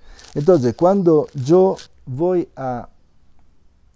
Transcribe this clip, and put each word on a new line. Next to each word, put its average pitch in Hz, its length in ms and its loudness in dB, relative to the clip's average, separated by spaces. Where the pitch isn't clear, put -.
Entonces, 143 400 2
cuando 170 580 2
yo 175 440 0
voy 170 500 -4
a 127 340 -10